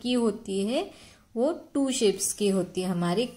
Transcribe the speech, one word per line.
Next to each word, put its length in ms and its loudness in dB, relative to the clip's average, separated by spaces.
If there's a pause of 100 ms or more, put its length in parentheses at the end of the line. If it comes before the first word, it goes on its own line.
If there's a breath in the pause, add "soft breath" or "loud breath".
की 100 0
होती 540 0
है 140 0 (560 loud breath)
वो 140 2 (240)
two 180 2
shapes 400 2
की 160 0
होती 320 0
है 80 -2
हमारे 380 0 (100)